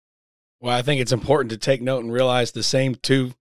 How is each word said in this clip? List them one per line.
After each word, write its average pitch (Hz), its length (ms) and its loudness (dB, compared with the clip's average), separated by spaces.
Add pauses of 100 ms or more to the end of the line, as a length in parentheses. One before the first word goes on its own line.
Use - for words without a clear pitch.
(600)
Well, 123 140 0
I 123 60 0
think 139 180 0
it's 123 140 0
important 127 380 2
to 110 60 -8
take 135 240 0
note 127 220 -4
and 117 80 -8
realize 123 400 0
the 110 120 -8
same 131 300 0
two 131 480 0